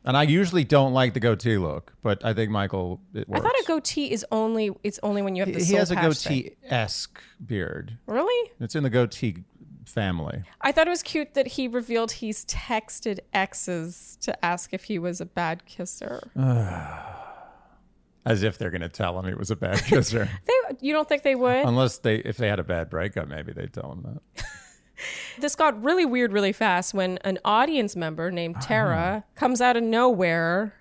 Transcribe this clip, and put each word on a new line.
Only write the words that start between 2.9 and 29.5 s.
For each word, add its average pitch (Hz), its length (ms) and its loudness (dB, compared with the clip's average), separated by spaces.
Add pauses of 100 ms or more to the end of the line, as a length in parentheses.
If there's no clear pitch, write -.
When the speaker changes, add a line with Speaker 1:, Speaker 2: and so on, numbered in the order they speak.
Speaker 1:
it 107 140 -6
Speaker 2:
I 101 100 -6
Speaker 1:
works. - 60 -2
Speaker 2:
thought 480 100 4
a 508 140 2
goatee 302 420 -2
is 220 220 -2
only, 220 380 0 (120)
it's 208 220 -4
only 202 180 0
when 190 140 -2
you 185 60 -2
have 185 60 0
Speaker 1:
He, 170 60 -4
Speaker 2:
the 185 60 -2
Speaker 1:
he 175 60 2
Speaker 2:
soul 202 120 6
Speaker 1:
has 185 140 4
a - 20 2
Speaker 2:
patch 165 240 4
thing. 135 240 -2
Speaker 1:
goatee-esque - 800 -4 (240)
beard. 98 600 -6
Speaker 2:
Really? 415 440 0 (100)
Speaker 1:
It's 117 140 -6
in 151 80 0
the 131 80 2
goatee 113 540 0 (420)
family. 87 560 -2 (180)
Speaker 2:
I 277 120 2
thought 320 160 4
it - 20 0
was 349 140 -2
cute 302 300 -6
that 269 120 2
he 254 220 -4
revealed 226 440 -2
he's 214 340 -6
texted - 760 -4 (120)
exes 180 920 -4
to - 220 -4
ask 175 300 -2
if 185 100 -8
he 208 140 -4
was 175 220 -4
a 170 60 -8
bad 170 400 -4
kisser. - 540 -10 (140)
Speaker 1:
<sighs> 95 760 0 (1160)
As 107 200 2
if 110 120 0
they're 90 140 -4
gonna 85 180 -4
tell 87 300 -4
him 92 80 -6
he 92 80 -4
was 95 160 -6
a 107 60 -2
bad 95 280 -2
kisser. 113 520 2
Speaker 2:
<laughs> - 100 -10
They, 466 60 2 (280)
you 277 120 -2
don't 302 160 0
think 285 160 0
they 269 100 4
would? 254 320 2
Speaker 1:
Unless 127 320 2
they, 110 200 2
if - 180 -6
they 113 120 0
had 101 120 0
a - 40 -4
bad 85 240 -2
breakup, 85 400 -4
maybe 76 240 -10
they'd - 200 -10
tell - 200 -10
him 87 100 -12 (320)
that. - 140 -8
<laughs> 855 60 -14 (840)
Speaker 2:
This 285 160 -2
got 254 260 2
really 339 220 4
weird 247 280 2
really 202 200 2
fast 185 420 0
when 185 300 0
an 190 200 0
audience 240 520 2
member 165 340 -4
named 170 280 -4
Speaker 1:
I - 20 -8
Speaker 2:
Tara 185 560 2
Speaker 1:
know. 208 80 -8 (100)
Speaker 2:
comes 247 260 2